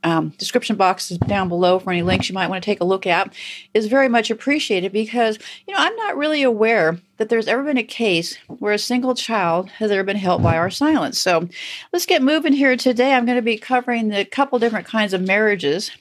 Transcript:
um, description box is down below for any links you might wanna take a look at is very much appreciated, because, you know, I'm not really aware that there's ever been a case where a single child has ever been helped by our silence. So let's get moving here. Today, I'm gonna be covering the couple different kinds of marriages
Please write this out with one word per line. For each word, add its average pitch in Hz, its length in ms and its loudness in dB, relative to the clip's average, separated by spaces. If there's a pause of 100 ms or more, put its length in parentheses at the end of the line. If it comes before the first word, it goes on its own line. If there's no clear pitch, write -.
um, 160 320 0
description - 400 -4
box 190 340 0
is 175 60 -6
down 190 320 -2
below 180 280 2
for 185 140 -4
any 175 120 -2
links 185 260 0
you 190 60 -8
might 185 120 -2
wanna 185 140 -6
take 202 180 -2
a 175 60 0
look 190 200 0
at 180 280 0 (400)
is 214 140 -6
very 262 200 4
much 233 240 0
appreciated, 226 640 -2
because, 220 440 0 (300)
you 392 60 -10
know, 381 80 0
I'm 381 160 0
not 427 180 -6
really 294 260 0
aware 214 580 2 (180)
that 220 100 -2
there's 226 220 0
ever 247 140 0
been 294 120 -2
a 240 80 -2
case 185 540 -2 (100)
where 208 240 -4
a 208 80 0
single 247 340 -2
child 185 580 0
has 214 200 -2
ever 196 140 0
been 202 100 -2
helped 180 300 0
by 165 100 4
our 170 140 0
silence. 285 500 0
So 175 300 2 (420)
let's 349 140 -2
get 330 160 2
moving 294 320 4
here. 269 240 4
Today, 254 340 2
I'm 247 140 4
gonna 247 160 2
be 220 160 0
covering 247 500 0
the 202 160 0
couple 277 340 -2
different 220 300 -2
kinds 208 260 0
of 185 80 0
marriages 190 800 0